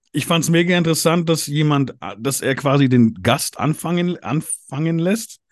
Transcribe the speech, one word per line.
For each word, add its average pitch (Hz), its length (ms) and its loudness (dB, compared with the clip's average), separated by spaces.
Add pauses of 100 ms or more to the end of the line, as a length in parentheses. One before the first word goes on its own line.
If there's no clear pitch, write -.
(120)
ich 143 140 -4
fand's 165 220 0
mega 170 300 2
interessant, 165 500 0
dass 160 180 0
jemand, 147 480 0 (240)
dass 127 220 -4
er 131 140 0
quasi 139 340 2
den 120 340 4
Gast - 360 0
anfangen, 170 640 -2
anfangen 156 760 -6
lässt. 190 420 -4 (120)